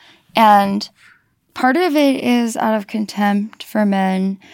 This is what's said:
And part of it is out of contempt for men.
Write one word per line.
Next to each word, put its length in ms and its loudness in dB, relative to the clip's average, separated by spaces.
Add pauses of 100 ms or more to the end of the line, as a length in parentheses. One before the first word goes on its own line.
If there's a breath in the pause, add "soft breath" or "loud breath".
(340 soft breath)
And 540 2 (640 soft breath)
part 240 0
of 180 0
it 300 2
is 320 -2
out 180 -2
of 120 -4
contempt 800 -4
for 200 -2
men. 540 -2 (160 loud breath)